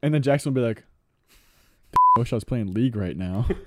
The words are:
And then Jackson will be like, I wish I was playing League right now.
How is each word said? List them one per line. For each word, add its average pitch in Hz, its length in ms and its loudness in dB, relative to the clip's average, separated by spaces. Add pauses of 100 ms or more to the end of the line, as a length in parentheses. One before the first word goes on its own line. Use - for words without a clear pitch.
And 151 120 0
then 151 80 2
Jackson 139 320 0
will 127 80 0
be 120 60 0
like, 110 160 -6 (1300)
I 1017 40 4
wish 120 120 -2
I 131 40 -2
was 110 80 -2
playing 107 300 -4
League 117 220 0
right 90 220 -4
now. 92 300 -4 (200)